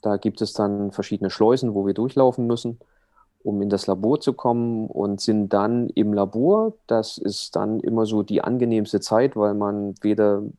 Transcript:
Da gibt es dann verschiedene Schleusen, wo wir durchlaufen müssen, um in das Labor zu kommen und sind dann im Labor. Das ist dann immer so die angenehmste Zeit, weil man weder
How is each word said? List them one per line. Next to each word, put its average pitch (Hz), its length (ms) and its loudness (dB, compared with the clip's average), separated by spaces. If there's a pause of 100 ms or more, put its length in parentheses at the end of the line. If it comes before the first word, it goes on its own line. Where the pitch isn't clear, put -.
Da 104 160 0
gibt 101 220 -2
es 107 120 -4
dann 101 400 -2
verschiedene 98 380 -4
Schleusen, 117 440 2
wo 98 100 0
wir 98 100 0
durchlaufen 127 520 0
müssen, 117 320 -4 (640)
um 104 180 -2
in 101 100 0
das 98 180 0
Labor 107 320 0
zu 127 140 -2
kommen 117 520 -2
und 101 340 -4
sind 107 320 0
dann 113 360 2
im 107 240 0
Labor. 143 640 2 (120)
Das 113 320 -2
ist - 380 -6
dann 107 240 -2
immer 113 260 0
so 107 160 0
die 98 200 0
angenehmste 113 580 0
Zeit, 123 340 2
weil 104 200 2
man 101 480 -2
weder 104 400 2 (160)